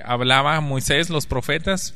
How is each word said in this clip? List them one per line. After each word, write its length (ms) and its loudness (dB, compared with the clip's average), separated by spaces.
hablaba 520 2
a 40 0
Moisés, 500 0
los 160 -2
profetas, 680 -2